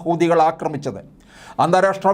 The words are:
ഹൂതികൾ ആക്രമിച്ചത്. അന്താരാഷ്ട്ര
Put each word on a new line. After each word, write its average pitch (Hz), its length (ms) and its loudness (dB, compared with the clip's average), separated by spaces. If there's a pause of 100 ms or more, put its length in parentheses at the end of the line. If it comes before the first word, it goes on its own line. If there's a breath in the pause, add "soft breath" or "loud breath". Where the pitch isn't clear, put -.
ഹൂതികൾ 165 360 0 (120)
ആക്രമിച്ചത്. 147 520 -8 (600 loud breath)
അന്താരാഷ്ട്ര 185 500 2